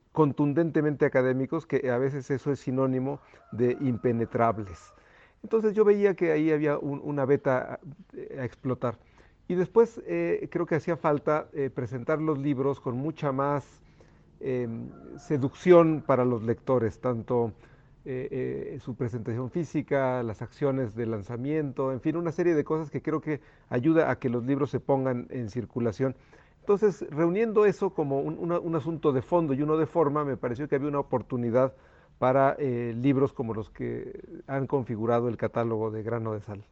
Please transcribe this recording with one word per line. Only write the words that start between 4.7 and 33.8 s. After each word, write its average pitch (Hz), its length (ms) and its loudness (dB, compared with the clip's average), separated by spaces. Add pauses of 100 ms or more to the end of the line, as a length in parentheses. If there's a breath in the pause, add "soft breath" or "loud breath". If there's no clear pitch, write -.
Entonces 214 300 0
yo 214 100 4
veía 202 300 6
que 165 180 2
ahí 156 200 2
había 147 260 2
un, 139 260 -6
una 143 220 -2
beta 135 480 2
a, - 680 -14
a 123 60 -4
explotar. 120 540 -4 (500 soft breath)
Y 180 60 -2
después, 220 500 2
eh, 170 440 -2
creo 165 180 -2
que 170 80 0
hacía 160 200 -2
falta, 151 560 0
eh, 139 220 -4
presentar 131 480 -4
los 156 160 0
libros 139 420 -2
con 120 160 -6
mucha 147 380 -4
más, 139 320 -2 (760 soft breath)
em, 123 520 -6 (260)
seducción 160 880 6
para 127 180 4
los 120 200 0
lectores, 113 580 0
tanto, 117 500 -2 (540 soft breath)
eh, 127 240 -8 (460)
eh, 131 40 -12
su 123 160 -10
presentación 117 560 -4
física, 135 720 -2
las 110 180 -6
acciones 135 540 -2
de 113 100 -4
lanzamiento, 131 840 -4
en 127 80 -4
fin, 156 160 -2
una 170 160 -2
serie 175 240 2
de 147 80 4
cosas 156 260 -2
que 135 120 -6
creo 156 180 -4
que 151 220 -6 (260 soft breath)
ayuda 147 420 2
a 123 80 0
que 131 120 -2
los 120 160 -2
libros 139 260 0
se 127 80 -2
pongan 131 500 0
en 123 200 -6
circulación. 120 680 -2 (460 soft breath)
Entonces, 202 500 0
reuniendo 196 540 2
eso 196 280 0
como 139 280 0
un, 156 180 -6
una, 175 180 -2
un 165 180 -2
asunto 151 360 0
de 131 100 2
fondo 165 320 0
y 131 80 0
uno 151 160 2
de 156 80 2
forma, 147 380 0
me 139 140 -4
pareció 127 300 -4
que 147 80 0
había 139 120 -2
una 143 140 0
oportunidad 127 720 0 (420 soft breath)
para, 135 400 4
eh, 120 400 -4
libros 135 360 2
como 113 200 -6
los 107 160 -8
que 123 540 -10 (240)